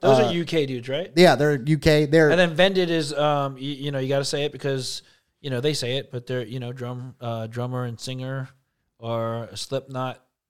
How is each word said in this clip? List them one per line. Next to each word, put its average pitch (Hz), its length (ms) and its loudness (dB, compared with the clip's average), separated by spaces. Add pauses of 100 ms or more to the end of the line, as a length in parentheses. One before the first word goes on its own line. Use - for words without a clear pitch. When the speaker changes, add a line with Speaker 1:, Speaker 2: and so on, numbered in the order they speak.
Speaker 1:
Those 131 180 6
Speaker 2:
Uh, 127 60 6
Speaker 1:
are 175 80 0
U 170 120 -2
K 160 200 0
dudes, 127 240 -8
right? 147 260 -6
Speaker 2:
Yeah, 165 200 8
they're 143 260 2
U 151 160 2
K. 151 280 4
They're 151 260 6
Speaker 1:
And 170 80 4
then 170 160 4
Vended 185 340 2
is, 156 240 -2
um, 143 400 0
y-, 127 80 -16
you 143 300 -6
know, 139 80 -2
you 131 100 -2
gotta 139 160 0
say 143 200 -2
it 147 60 -2
because, 135 520 -4 (380)
you 143 80 -10
know, 123 120 -4
they 151 120 0
say 127 240 -4
it, 135 140 -10
but 120 160 -10
they're, 127 180 -4
you 127 140 -10
know, 123 140 -10
drum, 123 480 -10
uh, 117 260 -6
drummer 123 380 -6
and 117 140 -8
singer 131 500 -8 (500)
are 117 560 -4
Slipknot 131 680 -8 (280)